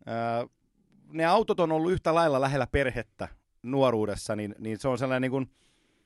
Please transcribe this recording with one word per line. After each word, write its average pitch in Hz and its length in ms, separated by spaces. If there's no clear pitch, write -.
ö, 117 400
ne 160 120
autot 196 360
on 160 120
ollut 160 200
yhtä 165 220
lailla 160 260
lähellä 135 260
perhettä 120 640
nuoruudessa, 117 760
niin, 104 220
niin 110 200
se 139 100
on 127 100
sellainen 131 240
niin 131 80
kuin 131 200